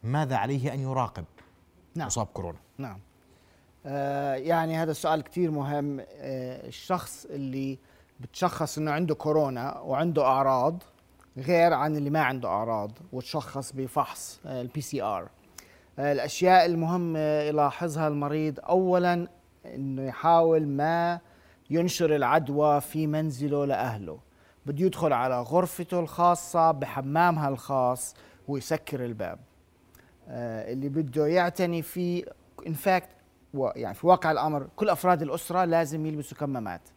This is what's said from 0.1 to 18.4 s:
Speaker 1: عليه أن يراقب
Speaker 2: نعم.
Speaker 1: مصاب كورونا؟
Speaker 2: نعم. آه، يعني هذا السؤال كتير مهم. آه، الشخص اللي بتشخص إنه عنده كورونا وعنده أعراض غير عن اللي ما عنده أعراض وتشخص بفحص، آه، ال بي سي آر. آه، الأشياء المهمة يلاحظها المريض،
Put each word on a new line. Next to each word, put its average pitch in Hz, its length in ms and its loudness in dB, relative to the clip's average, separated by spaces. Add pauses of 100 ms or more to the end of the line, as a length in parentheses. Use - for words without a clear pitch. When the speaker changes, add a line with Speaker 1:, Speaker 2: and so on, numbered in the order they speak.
Speaker 1:
عليه 127 380 -2
أن 139 60 -6
يراقب 131 440 -2 (680)
Speaker 2:
نعم. 160 120 -6
Speaker 1:
مصاب 110 200 -2
كورونا؟ 85 320 -10 (200)
Speaker 2:
نعم. 107 220 -12 (880)
آه، 139 480 -4
يعني 160 420 0
هذا 160 140 0
السؤال 156 320 0
كتير 170 280 -2
مهم. 143 500 -2
آه، 131 680 -10
الشخص - 640 -6
اللي 135 480 -6 (420)
بتشخص 160 580 -4
إنه 156 120 -2
عنده 156 240 0
كورونا 143 640 0
وعنده 147 460 0
أعراض 135 580 4 (540)
غير 165 360 4
عن 151 240 2
اللي 143 140 -2
ما 156 100 2
عنده 127 280 0
أعراض 107 440 -2 (200)
وتشخص 135 600 -8
بفحص، - 720 -4
آه، 131 160 -6
ال 127 40 -8
بي 151 140 -6
سي 135 220 -6
آر. 95 260 -4 (720)
آه، 143 140 2
الأشياء 170 540 6
المهمة 165 520 0
يلاحظها 151 880 0
المريض، 147 520 -2